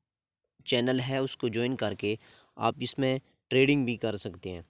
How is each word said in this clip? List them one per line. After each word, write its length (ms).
चैनल 340
है, 220
उसको 260
ज्वाइन 280
करके 420
आप 260
इसमें 380
ट्रेडिंग 360
भी 100
कर 200
सकते 340
हैं। 200